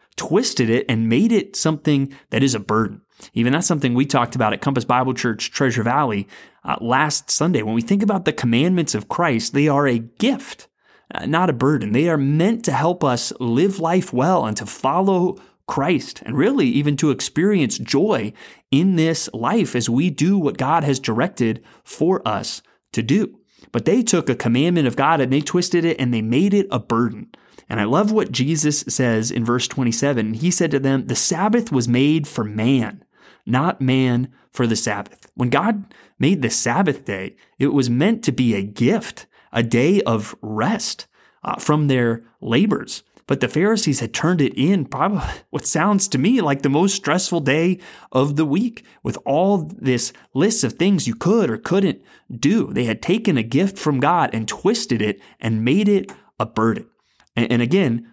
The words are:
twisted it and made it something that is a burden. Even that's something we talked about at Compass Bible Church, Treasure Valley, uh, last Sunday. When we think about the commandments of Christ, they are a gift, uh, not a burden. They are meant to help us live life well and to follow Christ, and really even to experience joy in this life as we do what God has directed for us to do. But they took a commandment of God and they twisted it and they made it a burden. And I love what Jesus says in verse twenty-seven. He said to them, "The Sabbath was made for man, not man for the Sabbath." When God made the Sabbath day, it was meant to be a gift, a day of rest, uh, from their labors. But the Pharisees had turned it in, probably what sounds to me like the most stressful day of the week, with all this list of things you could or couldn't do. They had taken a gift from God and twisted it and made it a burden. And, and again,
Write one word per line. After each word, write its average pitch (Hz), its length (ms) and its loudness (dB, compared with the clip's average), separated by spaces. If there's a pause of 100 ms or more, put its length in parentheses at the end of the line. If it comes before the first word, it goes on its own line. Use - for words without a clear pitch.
(160)
twisted 151 540 0
it 117 180 2
and 113 200 0
made 156 220 4
it 214 240 0
something 147 580 0 (180)
that 117 120 0
is 131 120 2
a 107 60 -4
burden. 104 400 -2 (320)
Even 120 200 0
that's 165 140 0
something 139 280 0
we 135 120 2
talked 127 280 0
about 110 180 0
at - 80 -6
Compass 131 240 -2
Bible 127 300 0
Church, 113 360 -4
Treasure 123 320 0
Valley, 117 440 0 (380)
uh, - 160 -4
last 139 500 0
Sunday. 151 320 0
When 110 120 -4
we 117 80 0
think 196 200 0
about 202 220 0
the - 80 0
commandments 147 640 0
of 107 140 -4
Christ, 135 440 -2
they 143 160 2
are 143 180 2
a 120 120 2
gift, - 680 -4 (460)
uh, - 120 -6
not 165 240 2
a 139 40 0
burden. 123 380 0
They 147 160 2
are 160 80 0
meant 160 480 0
to 151 80 0
help 160 320 0
us 123 340 -2
live 143 420 0
life 180 320 0
well 151 340 2
and 107 100 -4
to 104 100 -8
follow 180 680 0 (300)
Christ, 143 580 -2
and - 120 -6
really 202 300 2
even 147 320 2
to 156 120 2
experience 156 680 0
joy 139 540 0 (380)
in 175 260 4
this 160 360 0
life 143 440 0
as 120 120 0
we 139 220 2
do 180 280 2
what 151 200 -2
God 151 260 0
has 139 140 0
directed 117 640 -2 (200)
for - 440 -2
us - 360 -6 (300)
to 113 100 -2
do. 151 360 0 (340)
But 117 120 -2
they 226 180 2
took 196 260 0
a 123 60 2
commandment 143 520 2
of 117 100 0
God 147 240 2
and 127 120 2
they 143 80 4
twisted 175 440 0
it 165 140 0
and 123 140 0
they 113 100 0
made 147 320 2
it 196 160 2
a 123 80 0
burden. 117 500 -2 (400)
And 110 120 -4
I 104 40 0
love 190 280 2
what 208 200 0
Jesus 147 560 0
says 117 420 0
in 113 140 -4
verse 120 220 0
twenty-seven. 117 680 -2
He 151 160 0
said 170 200 0
to 143 80 0
them, 135 280 0
"The 120 80 -4
Sabbath 208 580 0
was 123 160 0
made 143 400 2
for 117 160 -6
man, 107 580 -2 (440)
not 139 340 0
man 127 480 0 (220)
for 120 160 0
the 113 100 0
Sabbath." - 580 -6
When 123 140 -2
God 196 360 0 (340)
made 156 240 2
the 117 80 -2
Sabbath - 560 0
day, 98 300 -8 (220)
it 139 140 2
was 135 160 2
meant 151 360 2
to 131 80 0
be 117 220 2
a 98 80 -2
gift, 113 640 -2 (240)
a 117 120 -2
day 127 400 2
of 110 400 -2
rest, 110 640 -4 (360)
uh, - 140 -6
from 151 320 0
their 120 340 2 (200)
labors. - 600 0 (240)
But 143 140 0
the 123 80 0
Pharisees 196 520 0
had 110 120 -8
turned 165 300 2
it 127 120 2
in, 156 300 2
probably 175 380 -2 (260)
what - 180 -6
sounds 196 420 0
to - 100 -2
me 214 240 2
like 139 180 0
the 143 80 0
most 175 260 2
stressful 170 460 -2
day 165 380 2 (340)
of 143 240 0
the 156 80 2
week, 196 400 -2 (180)
with 117 220 -6
all 165 540 0
this 123 340 -2 (220)
list 156 280 0
of 117 120 -2
things 175 340 0
you 113 60 -4
could 190 340 2
or 110 80 -4
couldn't 190 460 0 (280)
do. 143 440 0
They 123 100 0
had 113 160 -4
taken 175 380 0
a 113 40 0
gift 143 360 -2
from 143 200 -2
God 151 360 2
and 110 120 -4
twisted - 540 -2
it 107 200 -2 (200)
and 113 240 -2
made 196 240 2
it 196 240 0 (260)
a 110 60 -2
burden. 113 420 0 (480)
And, 117 160 0
and 120 120 2
again, 127 500 0